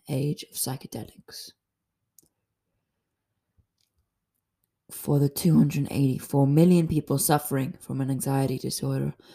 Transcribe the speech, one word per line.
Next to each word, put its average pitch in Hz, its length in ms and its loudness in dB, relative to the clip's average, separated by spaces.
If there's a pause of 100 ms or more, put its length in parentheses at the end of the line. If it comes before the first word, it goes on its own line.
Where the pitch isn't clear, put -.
age 143 360 -4
of - 120 -18
psychedelics. - 960 -12 (3500)
For - 280 -2
the 139 100 2
two 156 280 2
hundred 143 340 2
eighty-four 139 560 0
million 165 400 6
people 147 320 -2
suffering 139 640 0
from 135 200 -8
an 135 100 -2
anxiety 135 480 -2
disorder, 135 560 -4 (200)